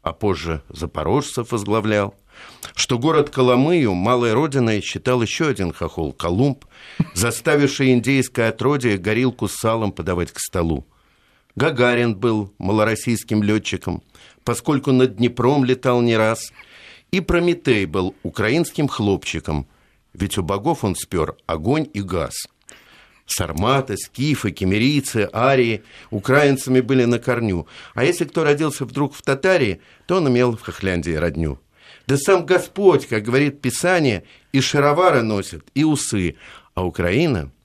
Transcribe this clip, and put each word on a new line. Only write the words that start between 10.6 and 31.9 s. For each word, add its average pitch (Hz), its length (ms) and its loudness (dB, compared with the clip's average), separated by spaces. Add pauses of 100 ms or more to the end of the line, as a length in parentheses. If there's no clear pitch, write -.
Гагарин 123 600 2
был 107 440 -2
малороссийским 107 840 0
летчиком, 101 580 -2 (420)
поскольку 135 480 0
над 127 260 4
Днепром 123 480 2
летал 127 360 0
не 117 160 2
раз, 110 340 0 (600)
и 185 100 0
Прометей 165 640 2
был 90 380 -2
украинским 131 640 -2
хлопчиком, 85 800 -2 (460)
ведь 98 260 -4
у 92 40 -4
богов 101 400 -2
он 95 120 0
спер - 500 -4
огонь 113 480 -2
и 101 80 -6
газ. 87 320 -4 (960)
Сарматы, 104 680 -2
скифы, 127 540 -4
кемерийцы, 107 800 0
арии 120 520 2 (260)
украинцами 131 720 2
были 127 240 2
на 120 140 2
корню, 113 480 -2 (260)
а 117 100 0
если 170 220 0
кто 160 180 -4
родился 147 420 0
вдруг 139 280 -4
в - 80 -20
Татарии, 139 580 0 (280)
то 180 100 0
он 160 100 2
имел 123 300 2
в - 40 -14
Хохляндии 87 520 -4
родню. 78 460 -2 (480)